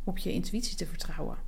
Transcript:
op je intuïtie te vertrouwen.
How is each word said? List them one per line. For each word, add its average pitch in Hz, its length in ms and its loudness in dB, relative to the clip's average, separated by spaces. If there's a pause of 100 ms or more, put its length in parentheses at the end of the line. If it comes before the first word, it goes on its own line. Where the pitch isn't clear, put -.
op 185 140 2
je 185 140 0
intuïtie - 440 2
te 180 100 0
vertrouwen. - 520 0 (100)